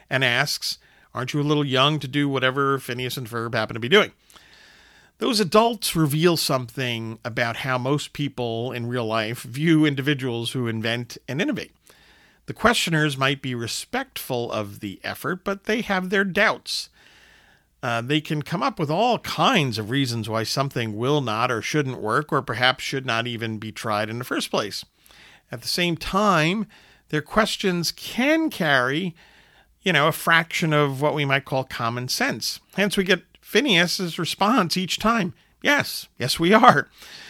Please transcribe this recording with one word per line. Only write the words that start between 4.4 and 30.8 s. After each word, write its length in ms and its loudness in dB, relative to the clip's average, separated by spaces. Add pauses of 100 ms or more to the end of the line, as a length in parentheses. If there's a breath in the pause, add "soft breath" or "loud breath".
Those 200 0
adults 560 2
reveal 400 4
something 880 -4
about 340 -4
how 200 -2
most 340 -2
people 640 -4
in 140 -6
real 180 -2
life 380 -2
view 420 4
individuals 680 0
who 160 -2
invent 580 -2
and 160 -2
innovate. 300 -4 (760 soft breath)
The 60 -8
questioners 640 2
might 240 0
be 140 -6
respectful 960 -6
of 300 -6
the 240 -8
effort, 400 -6
but 200 -6
they 160 0
have 280 -2
their 160 2
doubts. 640 0 (920 soft breath)
Uh, 200 -2
they 180 0
can 220 -4
come 200 -4
up 160 -2
with 140 -2
all 280 2
kinds 580 0
of 120 -6
reasons 380 0
why 160 -2
something 540 -2
will 240 2
not 280 0
or 120 -2
shouldn't 400 -2
work, 280 0
or 120 0
perhaps 420 0
should 220 -6
not 200 0
even 320 -6
be 140 -10
tried 380 -4
in 100 -6
the 60 -8
first 260 -4
place. 320 -4 (680 soft breath)
At 120 -10
the 80 -12
same 260 0
time, 720 2 (400 soft breath)
their 140 -2
questions 720 0
can 560 0
carry, 640 2 (680 soft breath)
you 120 0
know, 160 6
a 20 0
fraction 640 2
of 260 2